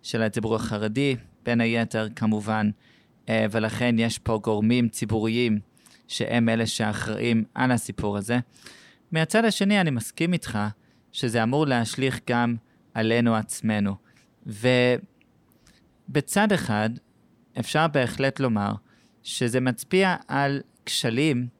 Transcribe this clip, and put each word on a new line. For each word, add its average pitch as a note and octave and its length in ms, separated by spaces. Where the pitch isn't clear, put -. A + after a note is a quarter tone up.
של A2+ 180
הציבור A2 340
החרדי, A2+ 600
בין A#2 160
היתר A2+ 540
כמובן, G#2+ 540
אה, A2+ 220
ולכן A2+ 480
יש A2+ 180
פה A2 260
גורמים A2+ 460
ציבוריים A2+ 720
שהם A#2 420
אלה A2+ 160
שאחראים A2 800
על B2+ 160
הסיפור G#2 460
הזה. A2+ 220
מהצד E3 340
השני, G3+ 360
אני E3 100
מסכים D#3 420
איתך A#2 260
שזה A#2 320
אמור C#3+ 240
להשליך B2+ 520
גם A#2+ 260
עלינו A2+ 420
עצמנו. G#2+ 600
ובצד G3+ 420
אחד, A2 380
אפשר D#3 280
בהחלט C3+ 520
לומר G#2+ 320
שזה B2 360
מצביע F3+ 560
על C#3 340
כשלים B2 640